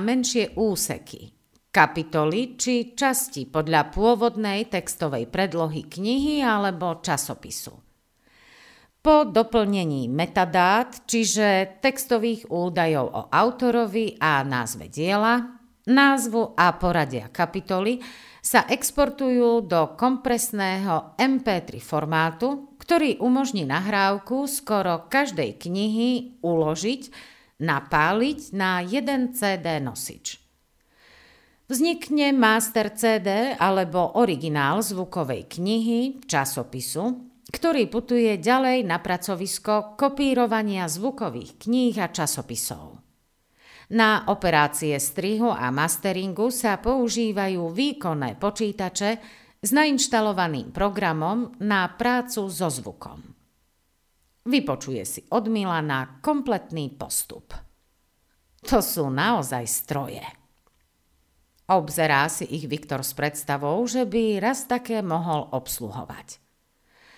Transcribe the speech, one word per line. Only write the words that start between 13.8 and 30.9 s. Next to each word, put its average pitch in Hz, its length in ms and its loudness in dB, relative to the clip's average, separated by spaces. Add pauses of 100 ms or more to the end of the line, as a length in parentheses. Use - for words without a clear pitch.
a 147 240 2
názve 120 480 -4
diela, 214 720 0 (240)
názvu 240 720 4
a 170 160 6
poradia 143 560 0
kapitoly, 190 720 -2 (400)
sa - 240 2
exportujú 254 1000 2
do 165 280 2
kompresného 202 1300 0
M 262 200 2
P 214 240 0
tri - 160 -12
formátu, 165 1000 -2
ktorý 311 400 2
umožní 247 440 2
nahrávku 202 840 0
skoro 185 560 -2
každej 190 560 0
knihy 220 800 -2
uložiť, 165 600 0 (600)
napáliť 165 800 2 (180)
na 185 280 0
jeden 247 520 -2
C 196 240 0
D 156 200 -2
nosič. - 600 -10 (1300)